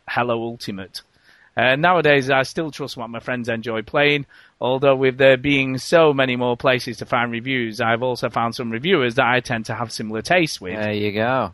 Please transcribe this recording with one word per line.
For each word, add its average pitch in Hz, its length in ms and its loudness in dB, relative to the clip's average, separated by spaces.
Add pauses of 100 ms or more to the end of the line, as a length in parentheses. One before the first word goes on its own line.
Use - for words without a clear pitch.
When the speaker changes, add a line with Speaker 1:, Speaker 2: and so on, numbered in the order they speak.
Speaker 1:
Hello 120 340 -2
Ultimate. 110 600 -10 (540)
Uh, 123 200 2
nowadays, 147 520 4
I 135 140 2
still 156 300 -6
trust - 240 -10
what 117 120 -10
my 117 120 -10
friends 123 280 -6
enjoy 113 340 -4
playing, 147 440 0 (340)
although 131 360 2
with 131 200 2
there 135 200 8
being 135 420 0
so 160 340 4
many 131 220 0
more 123 220 -2
places 123 400 -2
to 113 100 -12
find 120 240 0
reviews, 117 500 -4
I've 117 220 0
also 127 280 -2
found 117 260 -2
some 117 160 -6
reviewers 127 420 0
that 127 120 2
I 123 120 2
tend 117 280 -4
to 113 100 -6
have 113 160 -6
similar 110 300 -6
tastes 170 380 0
with. 110 140 -10
Speaker 2:
There 107 180 -4
you 104 200 -2
go. 110 420 0